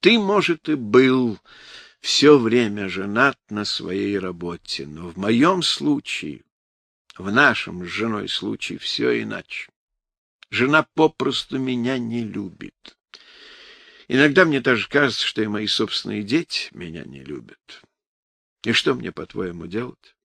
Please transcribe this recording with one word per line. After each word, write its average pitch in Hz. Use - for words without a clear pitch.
«Ты, 226
может, 196
и 151
был 123
всё 147
время 110
женат 101
на 104
своей 101
работе, 87
но 80
в 85
моём 127
случае, 131
в 95
нашем 104
с -
женой 104
случае, 92
всё 120
иначе. -
Жена 139
попросту 143
меня 127
не 117
любит. 98
Иногда 147
мне 151
даже 120
кажется, 143
что -
и 107
мои 104
собственные 107
дети 143
меня 80
не 67
любят. -
И 117
что 139
мне, 104
по-твоему, 87
делать?» 113